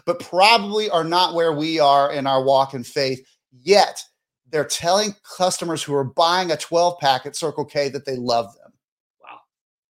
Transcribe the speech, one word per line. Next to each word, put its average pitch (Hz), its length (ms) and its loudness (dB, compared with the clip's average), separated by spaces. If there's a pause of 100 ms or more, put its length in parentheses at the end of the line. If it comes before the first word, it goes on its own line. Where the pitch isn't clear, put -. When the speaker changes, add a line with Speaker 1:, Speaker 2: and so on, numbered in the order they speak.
Speaker 1:
but 170 140 -4
probably 208 720 0
are 165 140 0
not 170 300 0
where 165 180 0
we 160 280 -4
are 143 340 4
in 139 140 -4
our 135 140 2
walk 135 340 2
in 123 80 -10
faith. 131 440 -4 (340)
Yet 175 400 4 (500)
they're 151 120 0
telling 196 520 -2 (220)
customers 175 440 -2
who 143 140 -4
are 139 80 0
buying 170 480 0
a 147 60 -2
twelve 175 420 0
pack 135 260 0
at 139 100 -12
Circle 147 300 -6
K 143 240 -4
that 131 160 -12
they 131 100 -6
love 120 400 -2
them. - 160 -20 (480)
Speaker 2:
Wow. - 200 -20 (500)